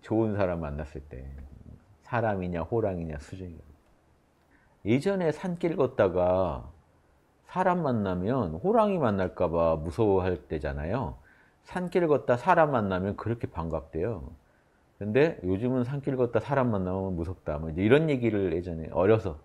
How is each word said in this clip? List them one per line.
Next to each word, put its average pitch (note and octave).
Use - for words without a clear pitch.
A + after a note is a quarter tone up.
좋은 A2
사람 F2+
만났을 D2
때 C2
사람이냐 F#2+
호랑이냐 F2
수준이에요. E2+
예전에 D#3
산길 E3+
걷다가 F2+
사람 F3+
만나면 G2+
호랑이 G3+
만날까 F#2+
봐 E2
무서워할 F#2
때잖아요. D#2+
산길 F3+
걷다 C3
사람 E3
만나면 G2+
그렇게 A#2
반갑대요. D#2+
근데 B2+
요즘은 A#2+
산길 C3+
걷다 A#2+
사람 C3
만나면 F#2+
무섭다, E2
뭐 D#2+
이제 D#2+
이런 C#3+
얘기를 G#2
예전에 E2+
어려서 F#2